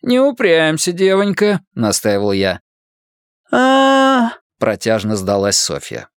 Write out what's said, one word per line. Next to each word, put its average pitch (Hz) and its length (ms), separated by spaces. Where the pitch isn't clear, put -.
«Не 247 180
упрямься, 175 720
девонька», 196 680
настаивал 104 580
я. 95 260
«А?» 269 800
протяжно 107 560
сдалась 98 420
Софья. - 600